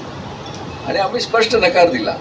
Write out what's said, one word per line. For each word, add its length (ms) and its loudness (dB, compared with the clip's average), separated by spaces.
आणि 120 -2
आम्ही 220 0
स्पष्ट 360 2
नकार 340 6
दिला 300 -2